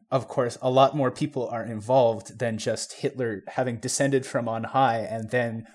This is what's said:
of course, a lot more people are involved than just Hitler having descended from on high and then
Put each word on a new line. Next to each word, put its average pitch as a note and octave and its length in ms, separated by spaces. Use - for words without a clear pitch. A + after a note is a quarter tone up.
of C3 160
course, A#2+ 340
a C3 100
lot C3 260
more B2+ 160
people C3 360
are A#2 160
involved A2+ 760
than A2+ 180
just A2 360
Hitler A#2 520
having B2+ 300
descended C3+ 500
from A#2+ 220
on A2+ 160
high B2 340
and A2 320
then A#2 440